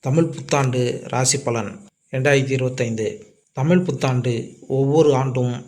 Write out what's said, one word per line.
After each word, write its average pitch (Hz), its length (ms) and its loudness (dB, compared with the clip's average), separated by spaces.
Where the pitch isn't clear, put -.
தமிழ் 156 300 2
புத்தாண்டு 131 480 0
ராசி 131 340 0
பலன் 113 260 -4
ரெண்டாயிரத்தி 135 420 2
இருபத்தைந்து. 120 520 -2
தமிழ் 165 300 4
புத்தாண்டு 127 460 0
ஒவ்வொரு 147 320 4
ஆண்டும் 127 300 -2